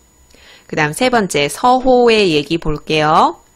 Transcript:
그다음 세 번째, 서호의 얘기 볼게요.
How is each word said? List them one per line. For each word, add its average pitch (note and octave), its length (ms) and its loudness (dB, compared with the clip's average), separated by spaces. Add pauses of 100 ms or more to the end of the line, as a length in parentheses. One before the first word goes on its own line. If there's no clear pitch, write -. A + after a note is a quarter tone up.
(640)
그다음 D3+ 280 -4
세 B3+ 180 -2
번째, F3+ 360 0
서호의 B3 840 2
얘기 D3+ 260 -2
볼게요. D#3 840 0 (160)